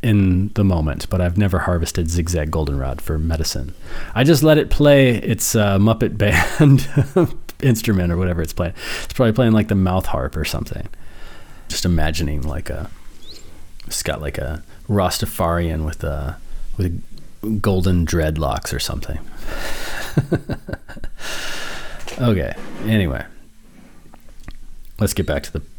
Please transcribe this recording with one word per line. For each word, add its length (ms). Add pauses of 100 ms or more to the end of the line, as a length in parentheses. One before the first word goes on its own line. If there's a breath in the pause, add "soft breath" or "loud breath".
in 520
the 100
moment, 440
but 120
I've 180
never 220
harvested 500
zigzag 400
goldenrod 500
for 180
medicine. 560 (400 loud breath)
I 100
just 180
let 160
it 100
play 480
its, 380
uh, 240
Muppet 400
Band 720 (600)
<laughs> 140
instrument 500
or 40
whatever 260
it's 100
playing. 220 (300 loud breath)
It's 100
probably 180
playing, 200
like, 160
the 60
mouth 320
harp 300
or 80
something. 440 (800 loud breath)
Just 160
imagining, 580
like, 260
a, 220 (960 loud breath)
it's 160
got, 180
like, 180
a 240 (260 loud breath)
Rastafarian 960
with 180
a, 340 (400 soft breath)
with 260 (600)
golden 420
dreadlocks 720
or 40
something. 460
<laughs> 40 (3000 loud breath)
Okay, 340 (300)
anyway. 400 (1800 loud breath)
Let's 140
get 120
back 180
to 80
the 100 (160)